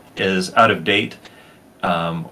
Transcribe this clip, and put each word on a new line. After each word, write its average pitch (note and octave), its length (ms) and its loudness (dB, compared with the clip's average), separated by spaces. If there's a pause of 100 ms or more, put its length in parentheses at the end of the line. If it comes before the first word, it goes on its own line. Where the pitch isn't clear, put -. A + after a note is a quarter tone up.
(180)
is F#2+ 380 0
out A2+ 160 6
of E2 120 -4
date, G#2 340 0 (640)
um, E2+ 500 -2